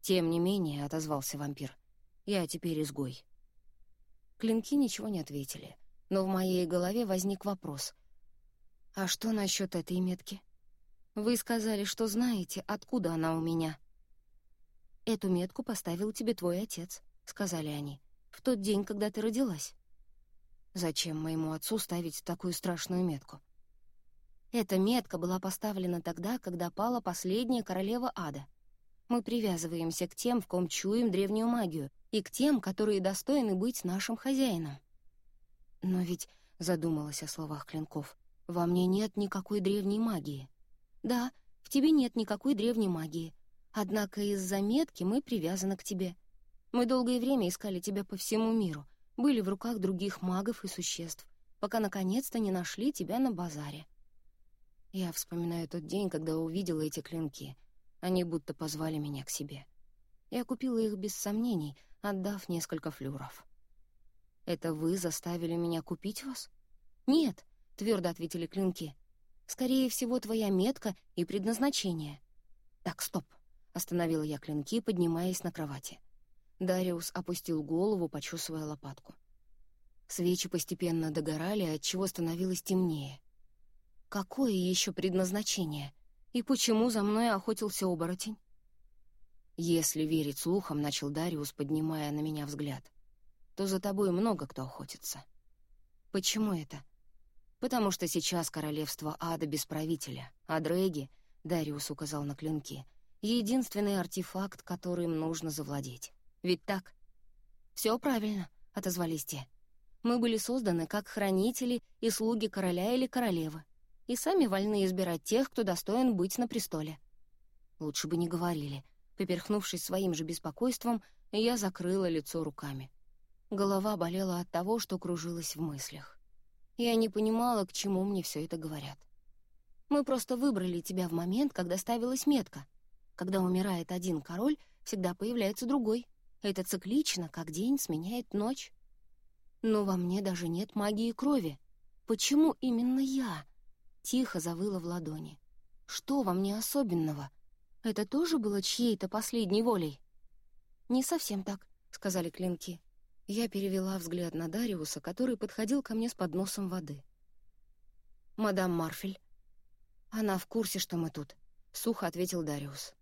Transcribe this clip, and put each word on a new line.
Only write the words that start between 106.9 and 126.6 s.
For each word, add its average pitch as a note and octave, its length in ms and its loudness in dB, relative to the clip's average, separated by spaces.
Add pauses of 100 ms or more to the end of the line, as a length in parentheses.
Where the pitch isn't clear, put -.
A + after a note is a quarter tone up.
«Все A3 260 2
правильно», — G#3+ 500 0 (240)
отозвались E3+ 500 -2
те. C3+ 220 -8 (560)
«Мы A#3+ 160 4
были A3+ 180 4
созданы G#3 520 0
как G#3 180 -2
хранители G#3+ 720 2 (200)
и A3+ 100 2
слуги A3 380 2
короля F#3 440 0
или B3+ 140 2
королевы, E3 580 0 (420)
и A#3+ 100 0
сами E4 300 4
вольны G3 380 2
избирать F3+ 380 0
тех, C4 280 2
кто - 120 0
достоин G#3+ 520 2
быть F#3 240 0
на A#3+ 100 0
престоле». D#3 500 -4 (800)
«Лучше D3+ 300 -4
бы E3+ 80 0
не E3+ 120 2
говорили», — D#3+ 560 -2 (320)
поперхнувшись F#3+ 680 -2
своим F#3+ 300 0
же D#3+ 100 -2
беспокойством, A3 800 -2 (300)
я A#3 240 2
закрыла F#3 520 0
лицо D#3+ 360 -2
руками. C#3+ 460 -8 (600)
Голова G3 460 2
болела F3 440 0
от F3+ 100 -6
того, F#3+ 280 0
что F#3+ 200 -4
кружилась E3+ 580 -4
в D3+ 40 -4
мыслях. D3 580 -6 (580)